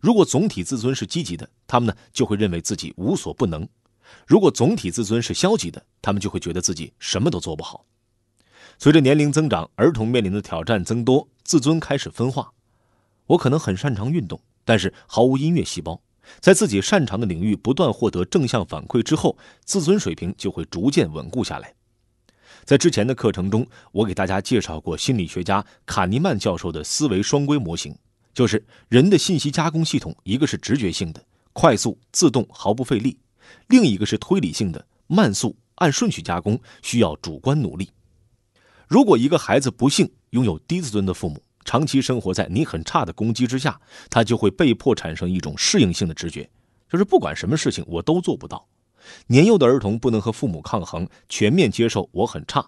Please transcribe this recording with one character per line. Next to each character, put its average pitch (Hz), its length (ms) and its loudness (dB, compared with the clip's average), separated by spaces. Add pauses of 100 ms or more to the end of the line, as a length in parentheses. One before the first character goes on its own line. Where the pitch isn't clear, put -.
如 220 120 4
果 202 120 6
总 190 240 0
体 90 160 -8
自 135 120 -6
尊 120 160 -2
是 117 120 -6
积 165 180 -6
极 87 140 -8
的， - 120 -16 (160)
他 123 140 0
们 120 80 0
呢， 110 80 -2 (160)
就 127 140 0
会 104 100 -2
认 101 160 0
为 85 80 -4
自 98 160 -6
己 82 220 -12
无 120 180 0
所 82 180 -6
不 - 120 -2
能。 80 200 -4 (600)
如 175 140 6
果 180 120 4
总 170 240 2
体 98 160 -6
自 113 140 -4
尊 110 160 0
是 101 120 -6
消 196 220 0
极 85 160 -4
的， - 140 -20 (160)
他 - 100 -2
们 - 100 -2
就 - 80 -4
会 - 100 -6
觉 85 120 -8
得 87 100 -4
自 - 120 -4
己 80 260 -12
什 - 220 -4
么 135 80 2
都 120 100 -4
做 80 160 -8
不 76 80 -12
好。 - 220 -18 (920)
随 147 120 4
着 156 100 8
年 139 160 6
龄 147 140 2
增 151 180 0
长， 82 260 -2
儿 120 160 4
童 113 160 -2
面 123 160 2
临 92 80 -2
的 101 100 -2
挑 85 220 -8
战 110 200 -2
增 117 200 -4
多， 127 240 2 (160)
自 - 160 2
尊 151 200 0
开 147 180 -4
始 - 120 -8
分 127 220 -4
化。 131 200 -8 (760)
我 170 100 4
可 139 120 2
能 147 100 2
很 101 160 -4
擅 135 200 -4
长 107 160 -4
运 151 160 -2
动， 82 120 -12 (240)
但 113 140 2
是 92 160 -2 (140)
毫 - 160 2
无 131 140 2
音 160 180 0
乐 127 80 0
细 - 180 -8
胞。 82 200 -10 (380)
在 185 140 6
自 208 140 2
己 156 140 2
擅 190 240 2
长 104 140 -6
的 117 60 -2
领 85 160 -2
域 104 140 0
不 - 180 -2
断 123 180 2
获 107 200 -2
得 90 140 -2
正 143 220 0
向 110 180 -2
反 78 200 -12
馈 120 160 0
之 151 140 0
后， - 220 0 (260)
自 - 180 -2
尊 175 160 2
水 95 160 -4
平 85 240 -8
就 98 140 -6
会 82 140 -10
逐 101 260 -2
渐 113 200 0
稳 76 180 -12
固 117 140 -4
下 - 140 -8
来。 - 160 -16 (920)
在 139 120 6
之 170 140 4
前 107 160 0
的 131 80 -2
课 110 160 0
程 92 180 -4
中， 110 160 0 (280)
我 104 120 0
给 95 80 -6
大 95 140 -2
家 95 140 -2
介 113 180 0
绍 80 180 -8
过 80 200 -6
心 131 200 -2
理 92 80 -2
学 90 160 -8
家 98 240 -2 (200)
卡 - 200 -2
尼 101 140 0
曼 160 180 0
教 95 200 -2
授 87 120 -6
的 80 140 -8
思 - 240 -2
维 104 160 2
双 143 220 0
规 147 120 2
模 85 200 -4
型， - 200 -10 (360)
就 127 120 2
是 107 200 0 (240)
人 131 200 4
的 196 80 4
信 170 220 0
息 147 100 -4
加 160 220 -2
工 160 140 0
系 151 120 -2
统， 82 160 -6 (100)
一 104 140 -2
个 147 80 2
是 - 120 -2
直 104 200 0
觉 101 140 0
性 80 220 -6
的、 - 120 -20 (280)
快 135 240 4
速、 - 200 -4 (140)
自 - 180 4
动、 120 220 -2
毫 - 220 -2
不 127 100 -4
费 117 160 -2
力， 123 180 -4 (500)
另 190 180 6
一 113 100 2
个 98 100 -2
是 107 120 -2
推 185 240 0
理 87 100 -2
性 98 180 -4
的， - 160 -12 (220)
慢 160 260 2
速、 104 220 -4 (200)
按 175 140 2
顺 196 220 0
序 - 100 -8
加 87 200 -6
工， 107 180 -2 (220)
需 - 180 -2
要 82 160 2
主 76 240 -12
观 139 220 0
努 104 160 -6
力。 - 120 -10 (1000)
如 240 160 6
果 175 120 8
一 123 120 4
个 165 80 2
孩 - 240 2
子 131 100 -2
不 - 160 0
幸 - 240 2 (200)
拥 123 120 0
有 87 160 0
低 175 220 -4
自 147 80 -8
尊 104 160 0
的 92 80 -2
父 87 160 -6
母， 73 120 -12 (220)
长 139 220 0
期 135 160 2
生 123 200 -2
活 92 120 -4
在 92 160 -4
你 92 140 0
很 - 200 -6
差 151 200 0
的 85 80 -6
攻 113 220 -4
击 123 120 0
之 123 140 -2
下， 139 200 -4 (300)
他 117 140 2
就 110 140 0
会 104 120 4
被 127 240 2
迫 110 220 0
产 80 200 -10
生 90 140 -4
一 92 100 0
种 76 180 -8
适 - 220 0
应 95 140 4
性 95 140 -2
的 80 60 -6
直 - 180 -10
觉， - 180 -14 (400)
就 170 80 -2
是 196 60 4
不 339 160 4
管 73 160 -4
什 - 120 -8
么 139 100 0
事 - 140 -2
情 - 160 -8
我 82 140 -4
都 170 200 0
做 170 140 -2
不 82 120 -14
到。 - 200 -14 (600)
年 135 180 6
幼 220 120 6
的 147 80 4
儿 127 140 4
童 104 200 -2
不 127 100 0
能 113 100 0
和 110 120 -4
父 135 160 -6
母 82 140 -6
抗 95 240 -6
衡， 82 220 -8 (200)
全 104 240 0
面 160 180 4
接 117 180 0
受 107 260 -4
我 95 120 0
很 - 220 -10
差， - 200 -4